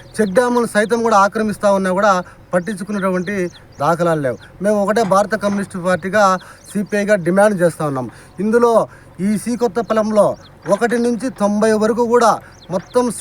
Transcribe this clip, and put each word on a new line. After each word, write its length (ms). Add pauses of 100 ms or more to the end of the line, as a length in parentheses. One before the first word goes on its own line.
(180)
చెక్ 200
డ్యాములు 380
సైతం 320
కూడా 180
ఆక్రమిస్తూ 540
ఉన్నా 200
కూడా 140 (400)
పట్టించుకున్నటువంటి 840 (460)
దాఖలాలు 440
లేవు. 120 (260)
మేము 200
ఒకటే 180 (140)
భారత 180 (100)
కమ్యూనిస్టు 440
పార్టీగా 360 (460)
సిపిఐగా 480 (100)
డిమాండ్ 360
చేస్తూ 280
ఉన్నాం. 160 (380)
ఇందులో 280 (520)
ఈ 40 (140)
శ్రీకొత్తపాలెంలో 840 (480)
ఒకటి 320
నుంచి 220 (120)
తొంభై 300 (120)
వరకు 300
కూడా 180 (440)
మొత్తం 320 (160)